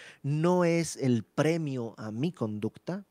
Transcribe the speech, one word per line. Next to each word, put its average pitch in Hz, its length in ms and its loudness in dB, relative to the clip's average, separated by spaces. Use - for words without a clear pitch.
no 165 400 2
es 170 320 0
el 123 260 2
premio 143 760 0
a 110 140 -10
mi 131 220 -2
conducta, 110 800 -6